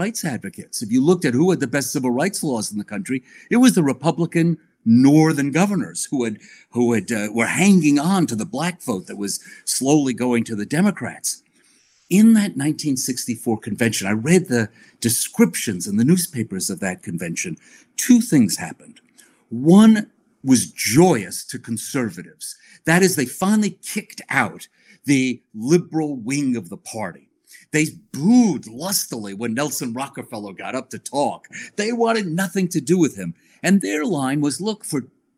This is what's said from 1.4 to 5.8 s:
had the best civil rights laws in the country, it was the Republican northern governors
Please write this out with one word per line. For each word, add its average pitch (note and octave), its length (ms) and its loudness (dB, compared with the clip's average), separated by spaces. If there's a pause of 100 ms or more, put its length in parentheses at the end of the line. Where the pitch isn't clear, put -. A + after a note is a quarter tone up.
had D3+ 100 0
the C3+ 160 -4
best C3+ 160 -4
civil B2+ 180 -2
rights D3+ 320 -2
laws A#2+ 300 -4
in G#2 60 -8
the G2+ 160 -10
country, G#2 280 -6 (280)
it A3 140 4
was A3+ 100 6
the D#3 200 2
Republican E3 640 0 (260)
northern C#3+ 680 6
governors D#3+ 580 0